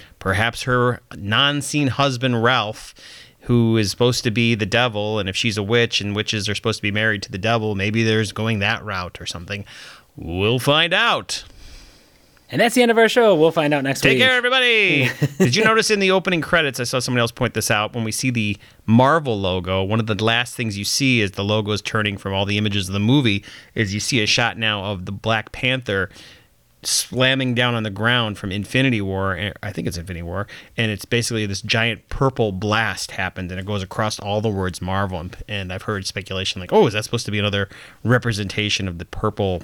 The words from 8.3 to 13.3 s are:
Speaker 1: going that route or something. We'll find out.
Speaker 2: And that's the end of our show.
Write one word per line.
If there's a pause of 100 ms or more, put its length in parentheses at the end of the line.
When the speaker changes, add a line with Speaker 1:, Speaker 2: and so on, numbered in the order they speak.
Speaker 1:
going
that
route
or
something. (520)
We'll
find
out. (1080)
Speaker 2:
And
that's
the
end
of
our
show.